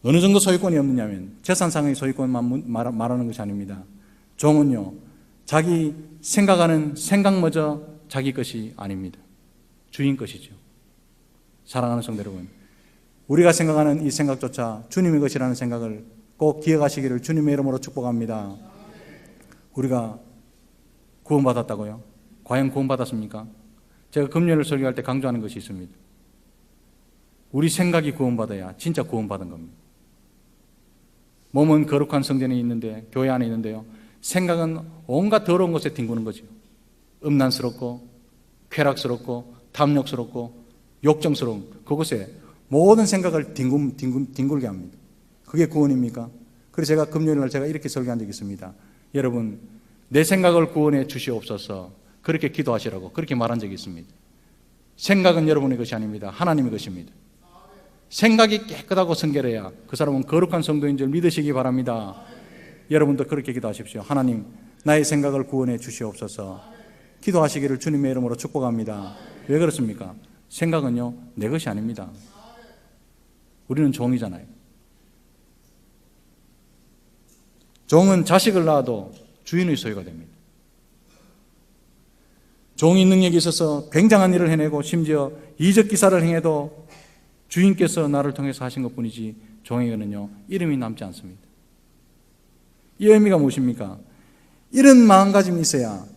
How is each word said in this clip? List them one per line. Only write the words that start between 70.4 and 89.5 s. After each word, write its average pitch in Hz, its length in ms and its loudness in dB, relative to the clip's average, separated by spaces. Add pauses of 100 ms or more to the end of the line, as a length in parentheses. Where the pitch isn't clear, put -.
생각은요, 123 640 -2 (200)
내 104 140 -4
것이 160 200 -4
아닙니다. 107 420 -8 (1600)
우리는 143 240 2
종이잖아요. 117 560 -4 (3500)
종은 180 380 6
자식을 185 400 4
낳아도 123 480 0 (320)
주인의 170 320 -2
소유가 104 280 -8
됩니다. 82 260 -18 (2500)
종이 185 280 6
능력이 185 320 6
있어서 156 540 0
굉장한 190 440 8
일을 175 160 2
해내고 151 320 0
심지어 151 500 0 (260)
이적 202 300 4
기사를 190 340 4
행해도 160 640 -2 (640)
주인께서 170 600 2
나를 143 260 0
통해서 135 300 -6
하신 127 180 -8
것뿐이지 113 540 -8 (260)